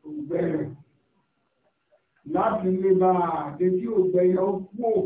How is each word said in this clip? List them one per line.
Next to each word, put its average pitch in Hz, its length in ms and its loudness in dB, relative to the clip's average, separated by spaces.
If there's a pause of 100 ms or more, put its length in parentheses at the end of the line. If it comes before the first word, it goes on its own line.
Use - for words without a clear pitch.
òǹgbẹ 151 420 -6
rẹ̀, 156 220 -4 (1600)
láti 185 440 -2
lè 190 240 2
bá 185 180 4 (140)
a 156 300 -6
dé 180 120 -2
kí 185 200 0
òǹgbẹ 185 360 2
yẹn 180 140 4
ó 196 200 0
kúrò 226 340 -4 (140)